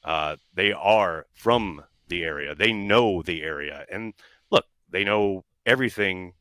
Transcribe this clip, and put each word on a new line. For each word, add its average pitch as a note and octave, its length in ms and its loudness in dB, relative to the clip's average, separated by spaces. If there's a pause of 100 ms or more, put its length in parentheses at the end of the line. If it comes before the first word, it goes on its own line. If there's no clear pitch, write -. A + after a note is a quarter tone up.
Uh, D#2 340 -4 (180)
they G2+ 180 2
are F#2 600 2
from G#2+ 520 -2 (240)
the F2 160 -6
area. D2 320 -8
They G#2+ 160 2
know G2+ 500 2
the D#2+ 200 -6
area. D2 480 -10
And G#2+ 240 -10 (360)
look, - 140 4 (240)
they F#2+ 160 -2
know G2+ 400 0 (200)
everything G2+ 760 0